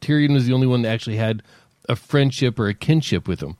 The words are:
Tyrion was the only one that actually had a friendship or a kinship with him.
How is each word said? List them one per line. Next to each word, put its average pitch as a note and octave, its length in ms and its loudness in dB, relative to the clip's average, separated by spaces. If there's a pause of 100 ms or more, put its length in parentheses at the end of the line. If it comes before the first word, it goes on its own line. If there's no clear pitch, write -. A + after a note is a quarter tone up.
Tyrion D3 340 2
was C3 120 2
the B2 60 0
only C3 140 2
one B2 160 2
that A2+ 80 -2
actually A2 260 -4
had A2 260 -2 (460)
a A#2+ 80 0
friendship C3+ 640 0
or G#2+ 100 0
a G#2 60 -2
kinship D3 540 0
with F2 120 -4
him. D2+ 180 -10